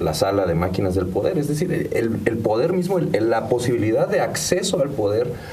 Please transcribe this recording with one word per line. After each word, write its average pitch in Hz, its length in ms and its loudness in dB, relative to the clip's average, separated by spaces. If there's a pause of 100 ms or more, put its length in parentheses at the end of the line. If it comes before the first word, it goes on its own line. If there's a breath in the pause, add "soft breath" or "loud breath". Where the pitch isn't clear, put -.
la 80 140 0
sala 98 300 2
de 87 120 2
máquinas 92 400 0
del 92 100 0
poder, 101 320 0
es 147 80 0
decir, 151 460 -2
el, 113 320 0
el 113 140 0
poder 117 340 2
mismo, 180 260 0
el, - 160 0
el, 113 160 2
la 113 180 0
posibilidad 120 600 2
de 196 100 2
acceso - 640 0
al 139 60 -2
poder 110 440 -2 (200 loud breath)